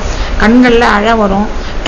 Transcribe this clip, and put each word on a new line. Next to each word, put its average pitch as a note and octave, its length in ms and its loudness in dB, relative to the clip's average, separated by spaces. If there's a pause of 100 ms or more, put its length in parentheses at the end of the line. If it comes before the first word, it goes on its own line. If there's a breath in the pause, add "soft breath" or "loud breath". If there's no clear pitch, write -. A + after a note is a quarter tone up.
(400 loud breath)
கண்கள்ல A#3 420 4
அழ A3 340 0
வரும், G#3 320 0 (400 loud breath)